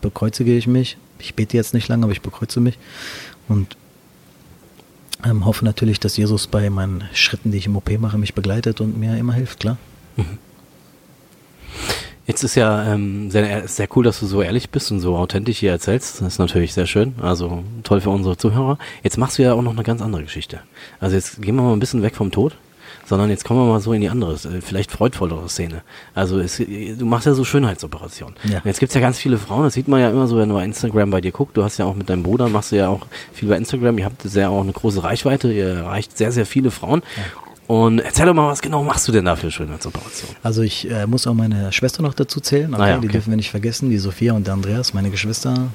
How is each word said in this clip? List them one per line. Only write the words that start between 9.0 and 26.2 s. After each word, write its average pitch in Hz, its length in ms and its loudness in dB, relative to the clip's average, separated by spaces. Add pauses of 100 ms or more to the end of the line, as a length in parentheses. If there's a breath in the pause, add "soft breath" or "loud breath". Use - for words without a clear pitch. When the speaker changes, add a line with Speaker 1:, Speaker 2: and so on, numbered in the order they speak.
Speaker 1:
immer 120 160 0
hilft, 123 260 -4
klar. 117 160 -2 (400)
Speaker 2:
Mhm. 87 220 -4 (1900 loud breath)
Jetzt - 180 -2
ist - 120 0
ja, 107 360 2
ähm, 101 380 -2
sehr, 104 380 2
sehr 101 280 -4
cool, 127 80 6
dass 117 160 2
du 110 60 -4
so 98 160 0
ehrlich 95 260 -2
bist - 240 -4
und 101 80 0
so 87 160 0
authentisch 101 420 0
hier 101 120 2
erzählst. 95 500 -2
Das 92 140 -2
ist - 40 -10
natürlich 85 360 2
sehr 92 120 2
schön. 117 360 2
Also 87 420 -2 (200)
toll 101 180 4
für 101 80 0
unsere 92 260 0
Zuhörer. 131 420 2 (240 loud breath)
Jetzt - 140 -2
machst 123 220 -2
du 139 40 6
ja 123 120 6
auch 117 80 2
noch 120 100 0
eine 113 100 -2
ganz 117 200 -2
andere 98 220 -4
Geschichte. - 360 -12 (400 loud breath)
Also 95 160 2
jetzt - 240 -4
gehen 107 160 0
wir 131 60 4
mal 123 100 4
ein 107 80 2
bisschen 113 220 0
weg 110 120 0
vom 98 160 -2
Tod, 139 240 2 (520 loud breath)
sondern 101 240 2
jetzt 98 160 -4
kommen 120 140 4
wir 120 120 6
mal 110 80 4
so 110 140 0
in 107 80 2
die 98 80 0
andere, 95 240 -2
äh, 87 260 -8
vielleicht 98 300 -4
freudvollere 90 580 -2
Szene. 82 320 -6 (340 loud breath)
Also 92 240 0